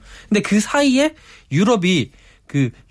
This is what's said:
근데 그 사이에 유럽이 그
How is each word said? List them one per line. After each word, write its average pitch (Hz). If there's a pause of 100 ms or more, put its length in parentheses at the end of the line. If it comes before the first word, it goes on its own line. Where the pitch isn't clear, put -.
(280)
근데 208
그 202
사이에 285 (360)
유럽이 180 (380)
그 135 (200)